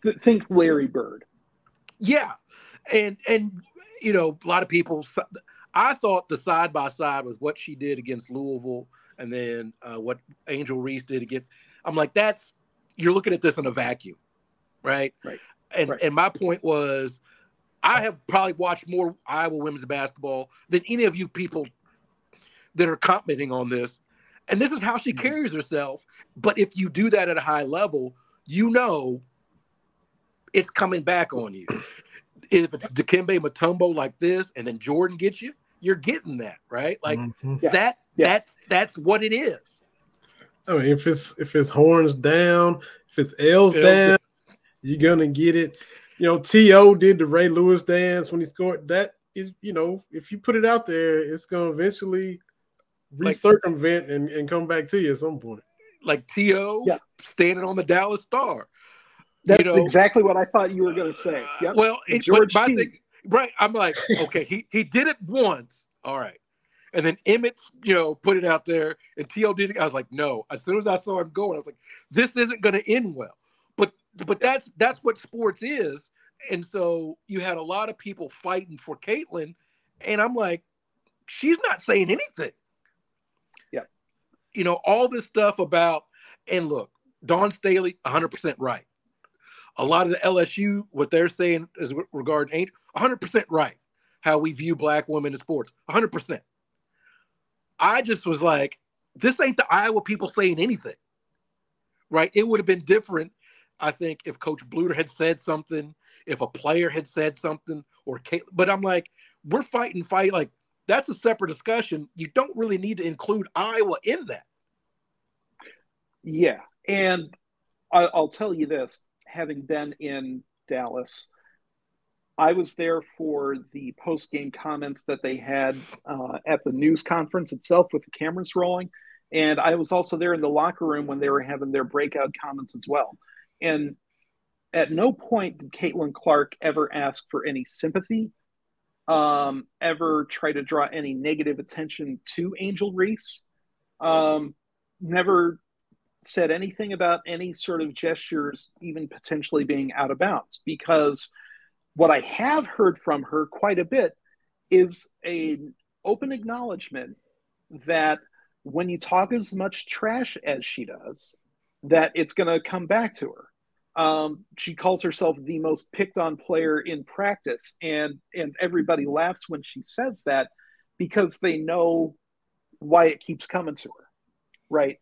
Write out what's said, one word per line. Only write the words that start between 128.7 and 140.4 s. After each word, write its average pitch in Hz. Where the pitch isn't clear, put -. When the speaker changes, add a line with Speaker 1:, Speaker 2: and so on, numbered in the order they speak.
Speaker 1:
And 156
I 165
was 165
also 180
there 175
in 160
the 151
locker 160
room 147
when 139
they 143
were 139
having 135
their 135
breakout 143
comments 139
as 113
well. -
And 151
at 156
no 208
point 196
did 135
Caitlin 156
Clark 147
ever 151
ask 139
for -
any 135
sympathy, 214
um, 143
ever 160
try 156